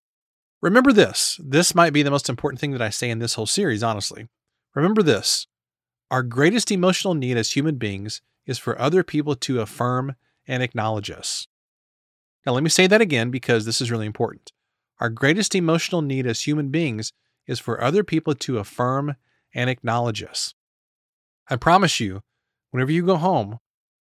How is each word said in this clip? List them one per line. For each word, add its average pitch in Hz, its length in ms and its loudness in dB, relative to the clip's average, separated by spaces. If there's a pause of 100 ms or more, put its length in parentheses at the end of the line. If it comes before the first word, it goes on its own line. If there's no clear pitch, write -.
(600)
Remember 247 320 6
this. - 500 2
This 147 300 2
might 170 200 6
be 147 100 4
the 143 80 -2
most 139 180 0
important 131 300 -4
thing 147 120 -4
that 127 100 -4
I 107 100 -2
say 123 180 -4
in 113 80 -4
this 117 160 -4
whole - 140 -6
series, 135 340 0
honestly. 110 460 -4 (480)
Remember 196 260 4
this. - 460 2 (640)
Our 131 100 0
greatest 143 500 2
emotional 180 440 2
need 127 220 -2
as 110 140 -2
human 143 260 -2
beings 104 440 -6 (240)
is 127 120 -6
for - 220 -6
other 165 240 2
people 147 320 -4
to 127 260 -2
affirm 127 540 -4 (320)
and 127 160 -4
acknowledge 110 480 -4
us. - 360 -10 (960)
Now, 127 80 0
let 131 100 0
me 160 60 0
say 185 180 4
that 208 140 6
again 127 280 0
because 123 360 0
this 113 160 -4
is 120 100 -4
really 110 140 -4
important. - 460 -8 (480)
Our 120 100 -2
greatest 156 460 0
emotional 170 460 0
need 135 240 -2
as 117 160 -2
human 147 280 -2
beings 131 440 -2 (340)
is 123 120 -6
for 117 220 -6
other 156 220 2
people 156 320 0
to 127 240 -4
affirm 131 560 -2 (380)
and 123 160 -2
acknowledge 120 540 -2
us. - 300 -10 (960)
I 135 60 -2
promise 175 440 4
you, 98 220 -6 (500)
whenever 131 200 -2
you 170 140 0
go 185 120 2
home, 135 420 -2 (420)